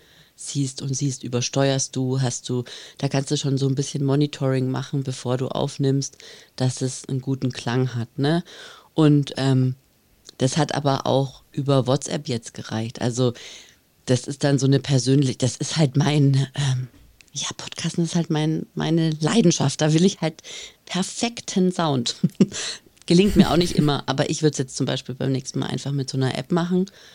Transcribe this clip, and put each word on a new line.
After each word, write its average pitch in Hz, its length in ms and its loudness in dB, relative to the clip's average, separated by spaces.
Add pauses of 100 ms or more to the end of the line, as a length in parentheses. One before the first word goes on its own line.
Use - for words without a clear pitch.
(360)
siehst - 480 -6
und 135 140 -4
siehst, 139 260 -4
übersteuerst 135 720 0
du, 131 260 -2
hast - 280 -4
du, 123 160 -2 (340)
da 139 100 -2
kannst 135 220 -2
du 151 60 0
schon 139 200 0
so 135 120 0
ein 135 80 0
bisschen 143 280 -4
Monitoring 135 640 0
machen, 131 360 -4
bevor 131 320 -4
du 127 100 -2
aufnimmst, 139 720 -2 (380)
dass 127 260 -2
es - 260 -6
einen 135 120 -4
guten 131 320 -4
Klang 123 420 -2
hat, 117 240 -6
ne? 156 240 2 (520)
Und, 147 420 4
ähm, 131 400 2 (640)
das - 180 0
hat 147 180 0
aber 139 320 0
auch 131 460 0
über 135 340 2
WhatsApp 147 400 -2
jetzt 117 280 -6
gereicht. 110 460 -8
Also 123 320 0 (760)
das 127 200 2
ist - 160 -8
dann 143 160 4
so 131 80 0
eine 135 140 6
persönlich-, 135 580 2
das - 180 0
ist - 200 -6
halt 151 200 2
mein... 139 600 4
Ähm, 131 320 0 (440)
ja, - 140 -8 (100)
Podcasten - 480 -4
ist 165 120 -2
halt 165 140 0
mein, 156 440 0
meine 160 360 2 (100)
Leidenschaft. 156 600 4
Da 156 120 4
will 160 120 6
ich - 160 2
halt 160 220 -6 (440)
perfekten 190 880 -2
Sound. 139 440 0 (460)
<laughs> - 440 -14
Gelingt 180 300 4
mir - 140 6
auch 147 60 2
nicht 175 200 0
immer, 143 300 2
aber 139 240 0
ich 156 120 -4
würd's 151 160 2
jetzt 135 180 -6
zum 135 100 -2
Beispiel 131 280 -4
beim 135 180 -4
nächsten 131 280 -4
Mal - 80 -4
einfach 135 240 -6
mit 135 180 -4
so 139 80 -6
einer 131 180 0
App - 160 -6
machen, 180 380 0 (240)